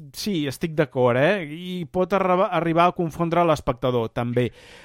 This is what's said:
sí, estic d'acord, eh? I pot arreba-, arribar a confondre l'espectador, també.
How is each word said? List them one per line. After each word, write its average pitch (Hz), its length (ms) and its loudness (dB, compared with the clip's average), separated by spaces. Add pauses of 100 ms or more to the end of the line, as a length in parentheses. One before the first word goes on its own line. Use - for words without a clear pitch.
(120)
sí, 170 340 -4
estic 156 280 -6
d'acord, 127 420 2
eh? 175 300 2
I 180 400 -10
pot 180 260 -2
arreba-, 190 380 2
arribar 165 360 2
a 180 60 2
confondre 170 520 0
l'espectador, 127 640 0
també. 120 400 -2 (340)